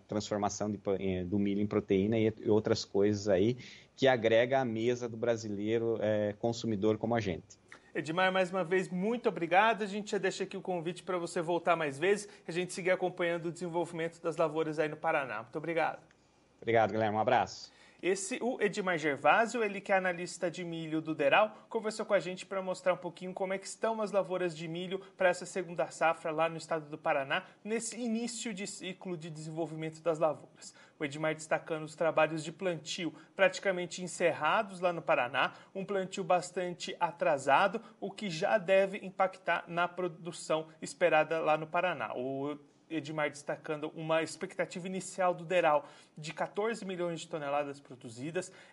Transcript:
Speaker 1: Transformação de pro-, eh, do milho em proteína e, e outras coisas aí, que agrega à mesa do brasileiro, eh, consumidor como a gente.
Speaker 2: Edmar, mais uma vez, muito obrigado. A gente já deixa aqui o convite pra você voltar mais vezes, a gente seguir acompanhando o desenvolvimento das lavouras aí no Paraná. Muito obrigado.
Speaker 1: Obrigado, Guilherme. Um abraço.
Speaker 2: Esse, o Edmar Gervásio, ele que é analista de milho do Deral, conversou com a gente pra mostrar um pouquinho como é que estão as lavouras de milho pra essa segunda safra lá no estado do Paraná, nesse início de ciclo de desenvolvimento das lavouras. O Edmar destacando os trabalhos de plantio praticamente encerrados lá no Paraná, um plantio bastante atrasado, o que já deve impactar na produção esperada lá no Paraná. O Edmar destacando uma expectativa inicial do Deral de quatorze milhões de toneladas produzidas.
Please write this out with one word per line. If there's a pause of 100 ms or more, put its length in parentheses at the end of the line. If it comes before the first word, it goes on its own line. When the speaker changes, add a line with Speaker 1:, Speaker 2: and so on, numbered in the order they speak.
Speaker 1:
Transformação
de
pro-,
eh,
do
milho
em
proteína
e,
e
outras
coisas
aí, (380)
que
agrega
à
mesa
do
brasileiro,
eh,
consumidor
como
a
gente. (340)
Speaker 2:
Edmar,
mais
uma
vez,
muito
obrigado.
A
gente
já
deixa
aqui
o
convite
pra
você
voltar
mais
vezes, (200)
a
gente
seguir
acompanhando
o
desenvolvimento
das
lavouras
aí
no
Paraná.
Muito
obrigado. (600)
Speaker 1:
Obrigado,
Guilherme.
Um
abraço. (300)
Speaker 2:
Esse,
o
Edmar
Gervásio,
ele
que
é
analista
de
milho
do
Deral, (140)
conversou
com
a
gente
pra
mostrar
um
pouquinho
como
é
que
estão
as
lavouras
de
milho (160)
pra
essa
segunda
safra
lá
no
estado
do
Paraná, (180)
nesse
início
de
ciclo
de
desenvolvimento
das
lavouras. (240)
O
Edmar
destacando
os
trabalhos
de
plantio (220)
praticamente
encerrados
lá
no
Paraná, (240)
um
plantio
bastante
atrasado, (180)
o
que
já
deve
impactar
na
produção (140)
esperada
lá
no
Paraná.
O (320)
Edmar
destacando
uma
expectativa
inicial
do
Deral (320)
de
quatorze
milhões
de
toneladas
produzidas. (220)